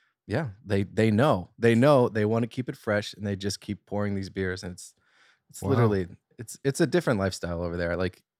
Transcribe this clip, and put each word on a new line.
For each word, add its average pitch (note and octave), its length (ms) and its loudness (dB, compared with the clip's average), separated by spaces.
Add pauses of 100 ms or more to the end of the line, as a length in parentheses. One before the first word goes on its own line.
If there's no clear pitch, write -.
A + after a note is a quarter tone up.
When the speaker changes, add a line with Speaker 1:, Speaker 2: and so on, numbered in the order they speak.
(260)
Speaker 1:
"Yeah, B2+ 220 -2 (160)
they, G2+ 180 2
they A2 280 2
know. G#2+ 380 2 (100)
They A#2 160 4
know. B2 360 6
They G#2 160 0
wanna A2+ 200 0
keep B2 220 -8
it - 80 -10
fresh, - 380 -4
and G#2 120 -10
they G2+ 100 -2
just G2 260 -6
keep - 240 -10
pouring G2+ 280 -2
these G2 140 -6
beers." F#2 340 -4
And F2+ 100 -10
it's, - 200 -18 (560)
it's - 140 -16
Speaker 2:
Wow. F#2+ 80 -4
Speaker 1:
literally, G#2+ 380 2 (300)
it's, - 240 -16
it's C#3 200 0
a D#3 40 6
different C#3+ 320 0
lifestyle F2 440 -4
over F2 160 -4
there. E2+ 180 -2
Like, F2+ 260 -4 (180)